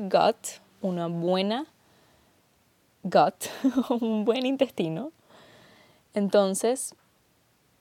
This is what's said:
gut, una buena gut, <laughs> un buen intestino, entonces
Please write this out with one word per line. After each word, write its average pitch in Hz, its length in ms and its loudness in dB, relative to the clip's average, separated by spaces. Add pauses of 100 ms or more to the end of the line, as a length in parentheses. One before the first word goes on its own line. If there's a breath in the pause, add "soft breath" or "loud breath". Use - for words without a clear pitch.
gut, 190 580 0 (200)
una 175 260 -4
buena 185 600 -2 (1400 soft breath)
gut, 180 320 4 (280)
<laughs> 254 260 0 (120)
un 220 240 -2
buen 233 200 0
intestino, 254 640 -2 (1000 loud breath)
entonces 202 840 0 (840)